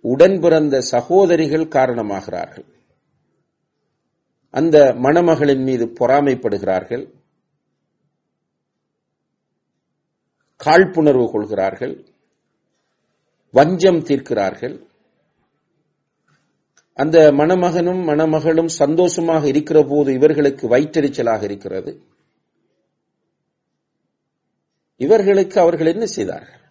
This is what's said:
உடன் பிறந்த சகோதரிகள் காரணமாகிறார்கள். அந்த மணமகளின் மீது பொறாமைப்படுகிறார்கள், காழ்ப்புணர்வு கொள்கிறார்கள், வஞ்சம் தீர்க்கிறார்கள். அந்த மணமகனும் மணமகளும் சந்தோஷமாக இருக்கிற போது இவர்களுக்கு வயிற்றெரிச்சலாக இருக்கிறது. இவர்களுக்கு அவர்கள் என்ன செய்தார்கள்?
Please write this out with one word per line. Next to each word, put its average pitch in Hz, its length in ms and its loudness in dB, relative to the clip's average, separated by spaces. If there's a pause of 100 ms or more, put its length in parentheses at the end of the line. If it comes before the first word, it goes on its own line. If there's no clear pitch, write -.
உடன் 165 400 2
பிறந்த 151 400 2
சகோதரிகள் 160 880 0
காரணமாகிறார்கள். 104 960 -6 (1900)
அந்த 147 440 4
மணமகளின் 143 680 0
மீது 127 240 -2
பொறாமைப்படுகிறார்கள், 120 1300 -2 (3500)
காழ்ப்புணர்வு 151 760 0
கொள்கிறார்கள், 101 760 -6 (1400)
வஞ்சம் 165 540 2
தீர்க்கிறார்கள். 120 880 -6 (2000)
அந்த 156 380 4
மணமகனும் 175 760 0
மணமகளும் 160 600 0
சந்தோஷமாக 160 800 0
இருக்கிற 151 360 2
போது 139 300 0
இவர்களுக்கு 139 560 0
வயிற்றெரிச்சலாக 131 760 -2
இருக்கிறது. 95 600 -10 (3000)
இவர்களுக்கு 196 640 0
அவர்கள் 170 260 2
என்ன 196 200 -2
செய்தார்கள்? - 540 -10 (100)